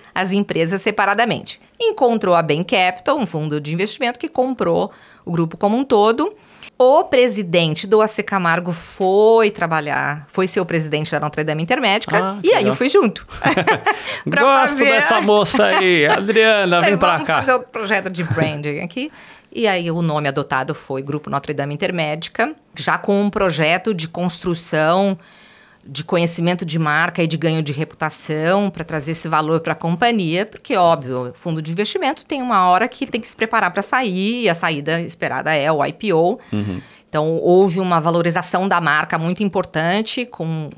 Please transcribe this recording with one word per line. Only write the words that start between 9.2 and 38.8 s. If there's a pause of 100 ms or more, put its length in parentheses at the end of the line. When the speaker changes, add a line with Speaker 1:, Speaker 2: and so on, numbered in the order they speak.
Speaker 1:
trabalhar,
foi
ser
o
presidente
da
Notre
Dame
Intermédica,
Speaker 2:
Ah,
Speaker 1:
e
Speaker 2:
que
Speaker 1:
aí
eu
Speaker 2:
legal.
Speaker 1:
fui
junto.
Speaker 2:
<laughs>
Speaker 1:
Pra
Speaker 2:
Gosto
Speaker 1:
fazer
Speaker 2:
dessa
moça
aí,
Speaker 1:
<laughs>
Speaker 2:
Adriana,
vem
Speaker 1:
Falei,
Speaker 2:
pra
Speaker 1:
"Vamos
Speaker 2:
cá."
Speaker 1:
fazer
outro
projeto
de
branding
aqui. (400)
E
aí
o
nome
adotado
foi
Grupo
Notre
Dame
Intermédica, (220)
já
com
um
projeto
de
construção, (720)
de
conhecimento
de
marca
e
de
ganho
de
reputação
pra
trazer
esse
valor
pra
companhia,
porque,
óbvio,
fundo
de
investimento
tem
uma
hora
que
tem
que
se
preparar
pra
sair,
e
a
saída
esperada
é
o
I
P
O. (140)
Speaker 2:
Uhum. (260)
Speaker 1:
Então,
houve
uma
valorização
da